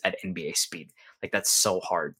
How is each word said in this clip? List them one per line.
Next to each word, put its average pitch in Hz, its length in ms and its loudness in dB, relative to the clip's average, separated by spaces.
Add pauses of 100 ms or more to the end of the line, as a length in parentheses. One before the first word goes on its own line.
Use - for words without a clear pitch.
at 92 180 -2
N 95 100 -6
B 82 140 -6
A 80 60 -4
speed. - 360 -4 (320)
Like, 95 100 -8
that's 101 200 2
so 95 300 4
hard. 78 380 0